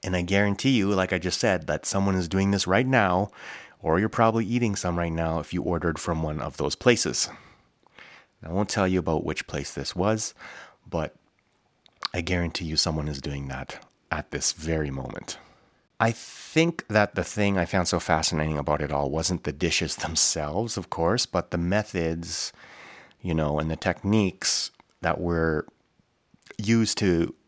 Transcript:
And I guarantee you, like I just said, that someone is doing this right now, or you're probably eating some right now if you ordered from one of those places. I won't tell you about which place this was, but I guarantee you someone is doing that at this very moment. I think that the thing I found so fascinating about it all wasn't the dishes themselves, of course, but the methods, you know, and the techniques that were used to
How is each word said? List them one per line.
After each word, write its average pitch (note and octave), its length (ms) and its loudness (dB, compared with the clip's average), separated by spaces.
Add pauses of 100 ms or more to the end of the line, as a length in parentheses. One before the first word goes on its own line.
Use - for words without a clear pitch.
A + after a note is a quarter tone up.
And F#2 140 -2
I F2 60 2
guarantee G2 480 2
you, G#2 180 4
like F#2+ 240 2
I F#2 60 0
just E2+ 200 -2
said, F2+ 300 2
that D2+ 180 -2
someone G2 300 2
is F2+ 100 0
doing F#2+ 240 2
this G2 160 2
right G2+ 200 4
now, G#2+ 440 4 (500)
or E2 200 4
you're G#2+ 80 2
probably A2+ 360 4
eating A2+ 300 0
some F2 240 -2
right E2+ 140 0
now E2 260 0
if D2+ 160 -8
you F2 80 -2
ordered E2 380 0
from D#2+ 240 -2
one D2+ 160 -4
of - 160 -8
those C#2+ 180 0
places. - 540 2 (1120)
I E2+ 80 -12
won't G2 180 0
tell G2 200 2
you F#2 100 2
about D#2+ 260 0
which D#2 220 -4
place C#2+ 260 -6
this - 220 -8
was, G#2+ 400 0 (540)
but D#2 260 -4 (960)
I F2+ 100 -2
guarantee E2+ 420 -2
you D#2 120 -4
someone D#2 300 0
is C#2+ 140 -6
doing C#2 280 -6
that - 380 -12 (240)
at A#2+ 220 -6
this - 200 -2
very D#2 380 -2
moment. - 480 -8 (640)
I A#2 100 4
think - 760 0
that G#2 260 4
the A2 80 0
thing G2+ 340 2
I F2 100 2
found F#2 200 2
so E2+ 140 2
fascinating D#2 580 2
about D2 240 0
it C#2+ 80 -4
all C#2+ 200 0
wasn't E2 340 -2
the D2+ 80 -4
dishes D#2+ 420 0
themselves, E2 800 -2
of F2+ 140 -8
course, E2+ 340 2
but - 280 -2
the E2+ 60 -2
methods, E2+ 960 -2 (680)
you F2+ 160 -2
know, D2+ 240 0
and D#2+ 100 -2
the D#2 60 -2
techniques - 960 0 (280)
that E2 200 0
were E2 440 0 (920)
used A2 400 2
to E2+ 380 2 (120)